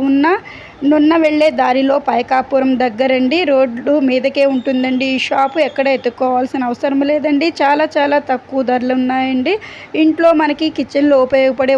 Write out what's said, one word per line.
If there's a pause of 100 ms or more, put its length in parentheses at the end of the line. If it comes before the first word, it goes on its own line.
(100)
ఉన్న (640)
నున్న (120)
వెళ్ళే (120)
దారిలో (120)
పాయకాపురం (100)
దగ్గరండి, (140)
రోడ్డు (160)
మీదకే (100)
ఉంటుందండి.
ఈ
షాపు
ఎక్కడ (100)
ఎత్తుక్కోవాల్సిన
అవసరం (100)
లేదండి. (140)
చాలా (100)
చాలా (120)
తక్కువ
ధరలు
ఉన్నాయండి. (480)
ఇంట్లో (100)
మనకి (100)
కిచెన్లో
ఉపయోగపడే